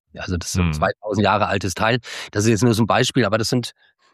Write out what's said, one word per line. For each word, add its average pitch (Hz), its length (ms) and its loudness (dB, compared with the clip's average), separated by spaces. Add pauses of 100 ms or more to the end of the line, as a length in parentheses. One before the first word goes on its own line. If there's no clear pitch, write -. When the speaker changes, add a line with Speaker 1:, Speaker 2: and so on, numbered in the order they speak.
(180)
Speaker 1:
Also 92 200 -6
das - 180 -8
ist 92 40 0
ein 87 80 2
Speaker 2:
Mhm. 78 60 0
Speaker 1:
zweitausend 101 500 -2
Jahre 98 240 2
altes 95 280 -4
Teil. 117 240 0 (320)
Das 107 140 -2
ist 113 40 4
jetzt 113 140 4
nur 120 100 4
so 107 80 2
ein 107 60 2
Beispiel, 113 380 2
aber 101 120 0
das 113 120 -2
sind, 127 240 -2 (400)